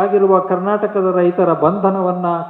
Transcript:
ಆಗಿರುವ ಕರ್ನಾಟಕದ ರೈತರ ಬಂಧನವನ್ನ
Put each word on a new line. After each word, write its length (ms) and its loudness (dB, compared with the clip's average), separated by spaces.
ಆಗಿರುವ 380 2
ಕರ್ನಾಟಕದ 560 -2
ರೈತರ 340 2
ಬಂಧನವನ್ನ 600 0